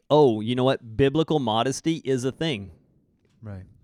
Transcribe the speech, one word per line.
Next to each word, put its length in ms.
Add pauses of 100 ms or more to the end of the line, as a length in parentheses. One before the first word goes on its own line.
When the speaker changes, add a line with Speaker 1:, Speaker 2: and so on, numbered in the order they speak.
Speaker 1:
"Oh, 320
you 140
know 80
what? 340
Biblical 420
modesty 640
is 220
a 60
thing." 400 (720)
Speaker 2:
Right. 220 (180)